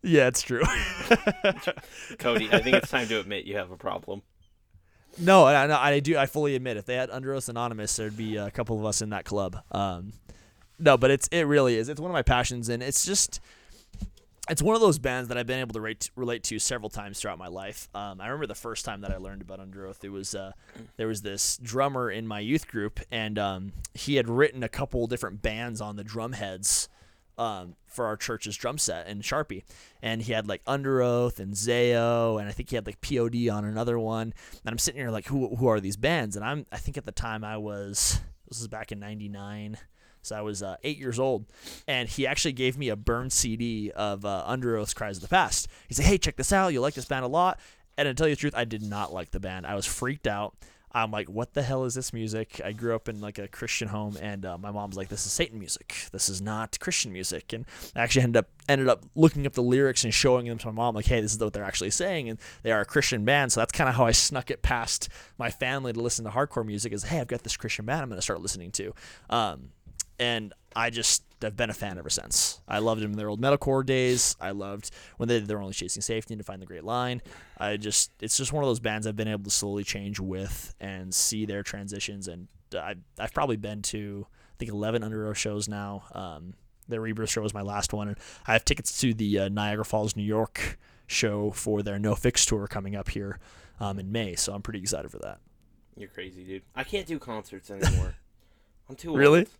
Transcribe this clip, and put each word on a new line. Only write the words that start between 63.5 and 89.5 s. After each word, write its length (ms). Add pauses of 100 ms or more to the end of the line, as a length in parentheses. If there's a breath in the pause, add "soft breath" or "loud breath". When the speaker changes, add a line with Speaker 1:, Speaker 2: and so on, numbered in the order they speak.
Speaker 1:
so 80
that's 120
kinda 200
how 140
I 60
snuck 380
it 120
past 480 (260 loud breath)
my 140
family 420
to 80
listen 240
to 60
hardcore 340
music, 300
is, 100
"Hey, 160
I've 80
got 140
this 160
Christian 260
band 180
I'm 60
gonna 140
start 180
listening 320
to." 220 (340 loud breath)
Um, 440 (460)
and 360 (200)
I 160
just 320 (200)
have 140
been 140
a 40
fan 240
ever 120
since. 560
I 140
loved 200
them 120
in 40
their 120
old 120
metalcore 460
days. 540
I 100
loved 400 (260 loud breath)
when 120
they 100
did 80
their 140
Only 120
Chasing 300
Safety 320
and 60
To 40
Find 160
the 60
Great 160
Line. 400 (340 loud breath)
I 200
just, 340 (100)
it's 160
just 160
one 120
of 40
those 120
bands 260
I've 80
been 140
able 160
to 60
slowly 340
change 340
with 640
and 340
see 320
their 160
transitions. 640
And 220 (260)
I, 220 (240)
I've 120
probably 240
been 260
to, 460
I 300
think, 140
eleven 300
Underoath 340
shows 320
now. 340 (100)
Um, 420 (340)
their 120
Rebirth 300
show 120
was 120
my 80
last 300
one. 160
And 100 (300 loud breath)
I 60
have 100
tickets 360
to 140
the, 240
uh, 100
Niagara 360